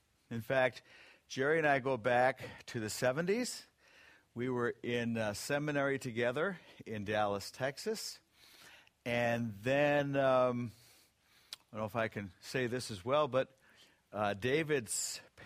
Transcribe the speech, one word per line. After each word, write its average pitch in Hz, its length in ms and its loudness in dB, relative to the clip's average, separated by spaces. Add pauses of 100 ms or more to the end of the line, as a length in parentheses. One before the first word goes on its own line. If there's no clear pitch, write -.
(300)
In 117 120 -6
fact, 127 400 0 (480)
Jerry 147 300 2
and 156 60 0
I 139 140 4
go 131 160 0
back 123 460 4 (240)
to 120 160 -8
the 107 80 -4
seventies. 175 760 -2 (680)
We 123 160 -4
were 120 340 0
in, 117 340 0
uh, 107 160 0
seminary 143 640 -2
together 127 600 -2 (280)
in 107 200 -6
Dallas, 104 460 0
Texas. - 680 -6 (840)
And 117 560 0
then, 143 560 2
um, 127 540 4 (1000)
I 107 60 -10
don't 107 40 -4
know 110 40 -2
if 107 120 -4
I 113 100 2
can 101 240 -8 (100)
say 127 260 -2
this 120 240 -4
as 95 120 -10
well, 143 240 2
but, 127 220 0 (640)
uh, 104 220 0
David's 135 840 -2 (260)